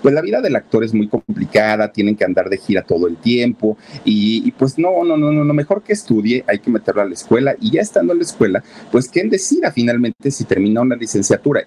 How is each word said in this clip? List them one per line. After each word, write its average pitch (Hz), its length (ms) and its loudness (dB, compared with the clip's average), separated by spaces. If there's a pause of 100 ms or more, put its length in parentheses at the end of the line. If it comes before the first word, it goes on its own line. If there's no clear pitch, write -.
pues, 139 120 4
la 151 80 0
vida 208 180 -2
del 185 160 0
actor 110 300 0
es 113 80 -4
muy 107 160 0
complicada, 107 840 0
tienen 104 240 0
que 101 80 -2
andar 92 260 0
de 98 80 -2
gira 95 260 -2
todo 87 240 0
el 85 100 -6
tiempo 117 600 0 (280)
y, 110 420 0
y, - 40 0
pues, - 260 -2
no, 175 260 0
no, 165 140 0
no, 151 160 2
no, 151 100 2
no, 147 100 2
mejor 147 300 -2
que - 80 -4
estudie, 117 560 0
hay 107 120 0
que - 120 -2
meterlo 107 300 0
a 101 40 0
la 92 80 -6
escuela 123 460 0
y 110 120 -2
ya 165 100 2
estando 180 320 0
en 170 60 0
la 170 60 -2
escuela, 98 380 0 (260)
pues, 123 200 0
que 175 100 -2
él 208 100 0
decida 214 420 0
finalmente 120 600 -2
si - 140 -6
termina 104 340 0
una 123 160 0
licenciatura 117 720 -2